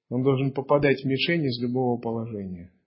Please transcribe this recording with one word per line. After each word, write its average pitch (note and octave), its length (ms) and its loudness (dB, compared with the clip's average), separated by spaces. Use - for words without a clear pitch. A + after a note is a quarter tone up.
Он B2 140 0
должен C3+ 280 2
попадать C#3 500 2
в - 40 -4
мишень C#3+ 400 0
из A#2+ 160 -2
любого B2 380 0
положения. A2 760 -6